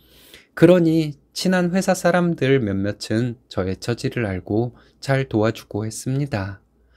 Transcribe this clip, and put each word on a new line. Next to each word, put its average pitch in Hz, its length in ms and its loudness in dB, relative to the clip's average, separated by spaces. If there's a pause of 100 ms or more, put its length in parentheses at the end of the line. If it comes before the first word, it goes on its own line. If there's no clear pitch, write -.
(540)
그러니 165 600 4 (180)
친한 180 420 0
회사 190 200 0
사람들 170 640 2
몇몇은 110 800 -2 (100)
저의 92 300 -4
처지를 120 480 -4
알고 101 500 -2 (240)
잘 135 300 -2
도와주고 107 560 -2
했습니다. 110 760 -6 (360)